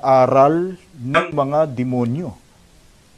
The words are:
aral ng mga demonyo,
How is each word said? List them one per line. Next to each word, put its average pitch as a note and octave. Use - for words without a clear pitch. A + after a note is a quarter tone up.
aral C3+
ng C#3+
mga D3
demonyo, B2